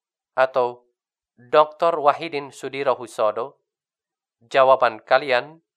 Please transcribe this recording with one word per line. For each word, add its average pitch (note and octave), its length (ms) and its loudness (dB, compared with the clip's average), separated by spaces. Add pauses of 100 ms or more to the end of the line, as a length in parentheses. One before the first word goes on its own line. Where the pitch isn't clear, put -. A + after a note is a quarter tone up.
(360)
atau C3 500 -2 (540)
doktor D3+ 640 0
Wahidin C#3+ 480 -2
Sudirohusodo, B2+ 1120 -6 (800)
jawaban C3 560 2
kalian C#3 640 -2 (140)